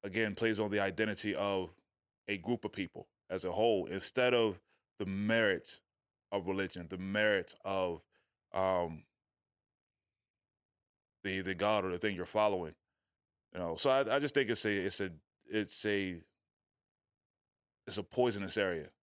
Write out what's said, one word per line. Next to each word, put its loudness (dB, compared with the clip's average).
again 0
plays 2
on 0
the 2
identity -2
of 0
a -4
group -4
of -6
people -10
as -6
a -2
whole, 4
instead 0
of 2
the -4
merit 0
of -2
religion, -4
the -8
merit 0
of, 0
um, 0
the, -2
the -4
God 2
or 0
the -4
thing 0
you're -6
following. 0
You -8
know, -2
so 2
I, 2
I 4
just -2
think 4
it's -2
a, 2
it's -2
a, -2
it's -4
a, 0
it's -6
a -4
poisonous 0
area. 0